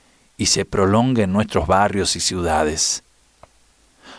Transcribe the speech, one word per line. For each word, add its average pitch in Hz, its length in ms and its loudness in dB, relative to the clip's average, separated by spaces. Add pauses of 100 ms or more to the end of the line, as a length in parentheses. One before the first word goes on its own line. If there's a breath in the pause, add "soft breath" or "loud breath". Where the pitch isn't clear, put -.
(380 soft breath)
y 104 100 -2
se - 180 0
prolongue 107 580 2
en 92 100 -2
nuestros 98 340 0
barrios 95 480 0
y 87 40 -8
ciudades. 78 840 -2 (1160 loud breath)